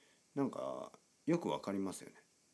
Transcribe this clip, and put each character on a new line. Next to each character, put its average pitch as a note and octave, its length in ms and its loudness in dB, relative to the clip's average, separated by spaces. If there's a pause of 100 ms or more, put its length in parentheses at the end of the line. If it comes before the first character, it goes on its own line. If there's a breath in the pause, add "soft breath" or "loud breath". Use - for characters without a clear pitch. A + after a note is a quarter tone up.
(360 soft breath)
な C#3 80 4
ん B2+ 60 2
か C2 420 -4 (340)
よ D#3+ 140 6
く - 80 0
わ D2+ 120 2
か G2 120 -2
り G2 80 2
ま F#2+ 120 0
す - 100 -8
よ - 80 -14
ね。 - 60 -20 (380)